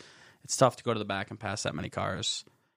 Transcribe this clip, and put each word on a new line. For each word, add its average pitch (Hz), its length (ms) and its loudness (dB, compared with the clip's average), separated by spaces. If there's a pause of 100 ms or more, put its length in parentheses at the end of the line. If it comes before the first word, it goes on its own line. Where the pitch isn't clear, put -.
(420)
It's - 160 -2
tough 127 180 8
to - 80 -14
go 117 80 2
to 107 60 0
the 104 80 -4
back 98 240 -2
and 101 100 -10
pass 98 220 -2
that - 120 -2
many 85 140 -4
cars, - 560 -2 (320)